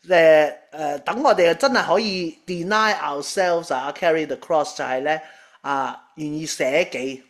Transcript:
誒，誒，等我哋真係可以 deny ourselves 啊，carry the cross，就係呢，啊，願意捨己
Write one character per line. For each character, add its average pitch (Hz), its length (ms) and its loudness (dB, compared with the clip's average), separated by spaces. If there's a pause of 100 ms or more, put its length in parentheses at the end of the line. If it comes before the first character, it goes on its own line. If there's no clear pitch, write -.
誒， 160 460 6 (180)
誒， 147 260 -6
等 214 240 -4
我 254 120 4
哋 170 200 4
真 262 180 0
係 208 140 2
可 180 140 2
以 185 460 -6
deny 202 500 0
ourselves 165 760 -2
啊， 135 240 -6
carry 160 280 0
the 135 100 -6
cross， 151 400 -2
就 143 80 -6
係 131 180 -4
呢， 156 180 -2 (400)
啊， 135 400 -4 (160)
願 151 160 -8
意 156 140 -8
捨 147 440 0
己 131 400 -8